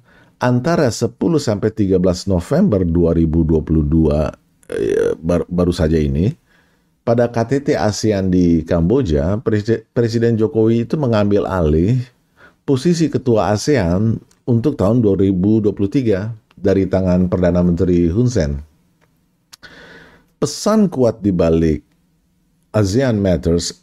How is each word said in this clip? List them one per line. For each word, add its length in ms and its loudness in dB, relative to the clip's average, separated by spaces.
antara 560 0
sepuluh 480 -2
sampai 320 -2
tiga 240 0
belas 320 0
November 560 0
dua 320 2
ribu 240 2
dua 220 2
puluh 180 0
dua, 480 0
eh, 480 -2
bar-, 300 -2
baru 240 0
saja 240 0
ini, 320 0
pada 240 0
K 40 -8
T 40 -2
T 80 -2
asean 560 -2
di 400 2
Kamboja, 720 0
Preside-, 560 -4
Presiden 400 0
Jokowi 480 0
itu 160 -6
mengambil 480 0
alih 560 0
posisi 480 0
Ketua 400 0
asean 640 0
untuk 320 -2
tahun 240 2
dua 160 2
ribu 400 2
dua 160 -2
puluh 160 -4
tiga 400 -2
dari 320 0
tangan 400 0
Perdana 320 0
Menteri 480 2
Hun 160 0
Sen. 320 -2
Pesan 480 0
kuat 320 0
di 80 0
balik 560 2
asean 480 0
Matters 600 -2